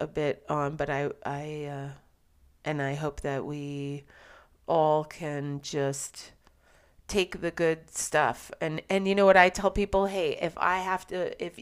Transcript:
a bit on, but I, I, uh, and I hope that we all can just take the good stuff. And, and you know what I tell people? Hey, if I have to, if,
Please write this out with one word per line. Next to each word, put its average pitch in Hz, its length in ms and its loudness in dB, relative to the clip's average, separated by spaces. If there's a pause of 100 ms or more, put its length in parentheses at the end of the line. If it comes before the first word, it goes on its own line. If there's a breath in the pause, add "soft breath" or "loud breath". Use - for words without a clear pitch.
a 165 60 -2
bit 151 420 -2
on, 147 280 -2
but 147 140 -4
I, 143 200 -2 (140)
I, 147 400 -8
uh, 143 240 -10 (760)
and 147 180 -2
I 135 120 -2
hope 147 280 -4
that 139 220 -2
we 143 600 -8 (640 loud breath)
all 156 320 4
can 147 600 -6
just - 680 -4 (800 soft breath)
take 180 320 0
the 170 100 -2
good 160 400 0
stuff. - 720 0
And, 160 280 -2
and 196 200 0
you 196 80 2
know 202 100 6
what 190 100 10
I 180 120 10
tell 196 220 0
people? 196 360 2
Hey, 185 340 -2
if 165 160 -4
I 185 220 2
have 185 300 -2
to, 180 360 -6
if, 170 180 -10